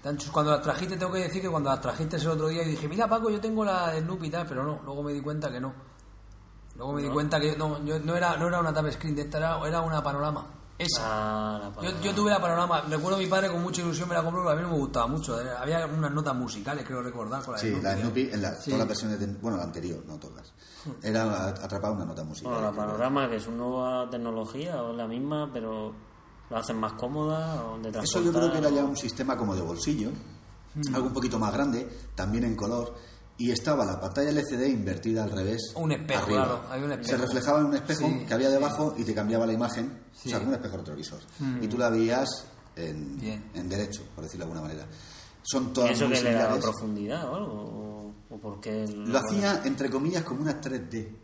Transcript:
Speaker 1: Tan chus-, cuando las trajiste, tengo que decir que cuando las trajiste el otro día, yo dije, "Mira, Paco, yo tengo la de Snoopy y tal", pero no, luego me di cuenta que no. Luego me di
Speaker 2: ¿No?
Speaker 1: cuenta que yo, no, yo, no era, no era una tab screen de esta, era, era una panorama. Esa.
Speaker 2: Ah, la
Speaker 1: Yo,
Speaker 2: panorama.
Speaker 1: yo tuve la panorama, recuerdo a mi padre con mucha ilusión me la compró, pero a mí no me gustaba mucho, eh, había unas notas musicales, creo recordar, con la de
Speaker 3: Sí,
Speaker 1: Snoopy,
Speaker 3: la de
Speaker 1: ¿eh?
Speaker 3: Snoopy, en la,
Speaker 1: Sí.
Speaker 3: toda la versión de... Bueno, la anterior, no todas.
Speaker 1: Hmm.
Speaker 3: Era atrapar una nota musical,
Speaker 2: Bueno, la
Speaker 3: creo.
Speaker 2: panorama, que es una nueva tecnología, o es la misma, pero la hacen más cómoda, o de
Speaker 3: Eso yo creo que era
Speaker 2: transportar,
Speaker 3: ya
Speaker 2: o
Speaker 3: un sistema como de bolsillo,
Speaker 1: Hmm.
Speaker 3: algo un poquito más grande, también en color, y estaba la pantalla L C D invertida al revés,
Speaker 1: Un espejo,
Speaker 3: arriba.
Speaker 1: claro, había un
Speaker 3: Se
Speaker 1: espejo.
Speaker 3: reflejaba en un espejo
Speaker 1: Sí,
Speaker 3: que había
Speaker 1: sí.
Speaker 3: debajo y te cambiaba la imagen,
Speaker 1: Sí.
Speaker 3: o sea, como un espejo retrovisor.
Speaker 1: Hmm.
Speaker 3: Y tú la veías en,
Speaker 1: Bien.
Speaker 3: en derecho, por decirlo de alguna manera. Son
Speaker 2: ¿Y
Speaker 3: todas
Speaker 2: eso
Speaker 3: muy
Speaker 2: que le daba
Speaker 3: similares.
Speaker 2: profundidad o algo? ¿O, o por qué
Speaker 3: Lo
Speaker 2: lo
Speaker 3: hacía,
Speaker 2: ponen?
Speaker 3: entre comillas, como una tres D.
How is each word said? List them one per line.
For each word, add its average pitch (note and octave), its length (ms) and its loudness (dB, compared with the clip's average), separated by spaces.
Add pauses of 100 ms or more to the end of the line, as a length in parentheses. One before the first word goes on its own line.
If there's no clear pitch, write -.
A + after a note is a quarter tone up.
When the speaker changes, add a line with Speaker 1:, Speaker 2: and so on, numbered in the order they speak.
Speaker 1:
Tan D3 140 -2
chus-, - 160 -6
cuando D3+ 180 6
las D3 120 6
trajiste, F3+ 340 0
tengo F3+ 160 -2
que F#3 80 0
decir F#3 200 -2
que F#3 100 -2
cuando D3 200 2
las C3 100 4
trajiste D#3 360 -2
el D3 100 0
otro D#3 220 2
día, E3 160 0
yo D#3+ 60 0
dije, D3 180 -2
"Mira, G#3+ 200 2
Paco, A3 220 4
yo G#3 100 2
tengo A3 240 2
la F3+ 280 2
de D#3+ 80 0
Snoopy D#3+ 260 -2
y D3+ 40 -2
tal", E3+ 180 -2
pero C3 160 -2
no, D3 200 -2
luego C#3 200 -6
me D3 80 -2
di C#3+ 80 -2
cuenta D3 320 -2
que B2 80 -4
no. C3 120 -4 (1040)
Luego C3 180 -6
me D3 80 -2
di C#3+ 60 -2
Speaker 2:
¿No? C3+ 60 -2
Speaker 1:
cuenta D3 240 4
que D3+ 140 4
yo, D3 40 0
no, D3 280 -2
yo, D#3 160 0
no D#3+ 160 0
era, F3 200 4
no E3 120 2
era F3 100 2
una D#3+ 140 2
tab D3+ 200 2
screen D#3 220 -4
de D3 80 -2
esta, D3 160 -4
era, D#3+ 300 0
era E3 140 2
una D#3+ 200 0
panorama. C#3+ 540 -2 (220)
Esa. E3 260 0
Speaker 2:
Ah, G#2+ 540 0
la G#2 100 -8
Speaker 1:
Yo, G2+ 60 -10
Speaker 2:
panorama. E3+ 280 -4
Speaker 1:
yo G3 120 2
tuve G#3 160 4
la G3 100 6
panorama, F3 480 4
recuerdo D#3 280 2
a F#3+ 40 2
mi F#3 60 2
padre F#3+ 240 4
con E3+ 100 0
mucha F3 220 0
ilusión E3+ 260 0
me E3+ 60 0
la E3 80 4
compró, E3+ 180 0
pero F3 120 4
a D3+ 40 6
mí D#3 60 0
no F3 80 0
me D#3+ 80 2
gustaba C3 300 2
mucho, C#3+ 300 0
eh, A#2+ 60 -2 (140)
había D#3+ 260 2
unas D3+ 260 0
notas D3 240 0
musicales, B2 520 -4
creo B2+ 160 -4
recordar, B2 420 -4
con B2+ 100 -6
la G#2+ 60 -2
de A2+ 80 0
Speaker 3:
Sí, G#2 60 2
Speaker 1:
Snoopy, F#2 100 0
Speaker 3:
la G2 60 2
de G2 60 2
Speaker 1:
¿eh? G2 60 0
Speaker 3:
Snoopy, A#2+ 300 2
en G#2+ 100 0
la, E2+ 120 0
Speaker 1:
Sí. - 160 -6
Speaker 3:
toda C3 80 4
la A2+ 80 4
versión G#2+ 320 -2
de... G2+ 80 -2 (160)
Bueno, G#2+ 160 0
la F2 60 -2
anterior, E2 420 -6
no D#2+ 120 -10
todas. - 360 -16 (320)
Speaker 1:
Hmm. D3 40 -6 (120)
Speaker 3:
Era G#2+ 460 2
atrapar G2+ 440 -4
una F#2 140 -2
nota D#2+ 180 -8
musical, D#2 280 -6
Speaker 2:
Bueno, A2 160 0
la G#2 40 -2
Speaker 3:
creo. G#2 140 -2
Speaker 2:
panorama, B2+ 420 2
que A#2 80 0
es G#2+ 100 -4
una A2+ 120 -6
nueva B2+ 500 0
tecnología, A#2+ 720 -4
o A#2 100 -4
es A#2 40 -4
la A#2 100 -4
misma, C#3+ 460 -2
pero A2 400 -4 (560)
la A2+ 120 -2
hacen A2+ 200 -2
más G#2+ 140 -2
cómoda, D3+ 680 -2
o A2+ 160 -6
de A2 120 -6
Speaker 3:
Eso A2+ 320 2
yo E3+ 100 6
creo E3 180 6
que D#3 80 0
era D3+ 100 6
Speaker 2:
transportar, C#3+ 40 6
Speaker 3:
ya C#3 120 4
Speaker 2:
o C3+ 40 2
Speaker 3:
un C#3 80 0
sistema B2+ 400 -2
como G#2 180 0
de F#2 60 0
bolsillo, G#2 480 0 (680)
Speaker 1:
Hmm. C#3+ 180 0
Speaker 3:
algo B2+ 140 2
un A#2 40 -2
poquito A#2 260 0
más G#2 140 2
grande, C3+ 340 2 (280)
también G#2+ 300 2
en A2 120 2
color, A#2 380 -2 (420)
y A#2+ 160 2
estaba C3+ 340 2
la F#2+ 120 0
pantalla G2 320 0
L D3+ 140 4
C C3+ 140 -2
D C3 100 4
invertida A2 560 0
al G2 60 -2
revés, G2 440 -2
Speaker 1:
Un D#3+ 180 0
espejo, C#3+ 320 0
Speaker 3:
arriba. C3 200 4
Speaker 1:
claro, B2 260 0
había C3 140 -2
un D3 80 0
Speaker 3:
Se B2+ 80 -4
Speaker 1:
espejo. A#2+ 220 2
Speaker 3:
reflejaba C3 380 4
en D3+ 60 6
un C#3+ 80 2
espejo - 320 0
Speaker 1:
Sí, B2 200 0
Speaker 3:
que - 80 0
había C3 140 6
Speaker 1:
sí. C3+ 60 6
Speaker 3:
debajo D3 440 2
y A#2 60 0
te G#2+ 100 0
cambiaba A2 320 2
la A2+ 80 2
imagen, A#2 440 -2 (140)
Speaker 1:
Sí. - 160 -10
Speaker 3:
o - 40 -4
sea, A#2+ 80 0
como A#3+ 100 0
un - 60 4
espejo - 200 -6
retrovisor. D#2 440 -8 (180)
Speaker 1:
Hmm. B2+ 240 0
Speaker 3:
Y A2 60 -2
tú A#2+ 100 -2
la G2+ 100 4
veías A2+ 400 4 (480)
en, D2+ 420 -6
Speaker 1:
Bien. G#2+ 360 -6
Speaker 3:
en F2+ 120 -6
derecho, G2+ 360 -2 (120)
por D#2+ 100 -10
decirlo E2+ 200 -8
de E2 80 -6
alguna D#2 160 -6
manera. D2+ 180 -8 (560)
Son B2+ 260 0
Speaker 2:
¿Y B2+ 40 -6
Speaker 3:
todas B2 200 4
Speaker 2:
eso B2 140 4
Speaker 3:
muy B2+ 120 4
Speaker 2:
que B2 60 4
le A#2+ 100 6
daba A2 80 6 (100)
Speaker 3:
similares. G#2+ 120 2
Speaker 2:
profundidad A2 640 -2
o D#3+ 60 -4
algo? G3 180 -6 (720)
¿O, A#2 60 -14
o G#2 40 -12
por G#2 220 -10
qué G#2+ 280 -2
Speaker 3:
Lo G#2 180 -6
Speaker 2:
lo A#2+ 140 4
Speaker 3:
hacía, G2+ 340 2
Speaker 2:
ponen? - 140 -2
Speaker 3:
entre C3+ 220 0
comillas, D#3+ 340 0
como C3+ 180 -4
una D3+ 180 -2
tres B2+ 300 -6
D. G#2+ 340 -8